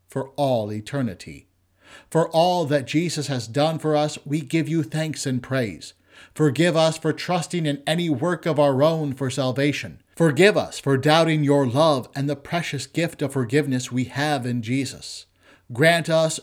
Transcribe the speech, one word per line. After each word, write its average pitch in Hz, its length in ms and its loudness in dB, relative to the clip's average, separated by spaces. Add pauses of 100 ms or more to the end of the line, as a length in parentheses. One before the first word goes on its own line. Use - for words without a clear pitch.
for - 280 -8
all 120 380 0
eternity. 113 760 -8 (600)
For 165 200 2
all 175 360 2
that 135 220 0
Jesus 156 400 -2
has 127 200 -4
done 147 320 0
for 156 160 0
us, 151 300 0
we 147 160 -4
give 160 260 -2
you 160 160 0
thanks 156 420 -6
and 127 160 -2
praise. 123 520 -6 (400)
Forgive 156 420 2
us 160 220 4
for 156 160 -2
trusting 175 520 -4
in 143 220 -2
any 170 220 0
work 156 360 -2
of 151 140 0
our 139 240 4
own 156 300 2
for 135 160 -4
salvation. 131 720 -2 (160)
Forgive 165 400 6
us - 220 -4
for 139 180 0
doubting 156 480 4
your 143 200 4
love 135 480 2
and 139 160 -4
the 143 60 -4
precious 156 520 -6
gift 165 340 -4
of - 100 -2
forgiveness 131 580 0
we 123 160 -2
have 143 400 -2
in 123 160 -4
Jesus. - 680 -6 (440)
Grant 160 380 2
us, 160 340 0